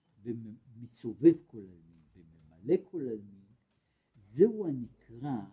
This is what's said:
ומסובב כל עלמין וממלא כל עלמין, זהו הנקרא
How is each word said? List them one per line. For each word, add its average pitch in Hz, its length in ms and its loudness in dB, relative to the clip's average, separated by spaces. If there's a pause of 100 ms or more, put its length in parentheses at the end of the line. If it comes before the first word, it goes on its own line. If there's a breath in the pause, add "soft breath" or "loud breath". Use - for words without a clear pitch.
(240)
ומסובב 117 1080 0 (140)
כל 117 100 -18
עלמין 82 440 -20 (140)
וממלא 82 600 -6 (160)
כל 170 100 -6
עלמין, 104 440 -8 (680)
זהו 180 520 4
הנקרא 123 760 -8 (120)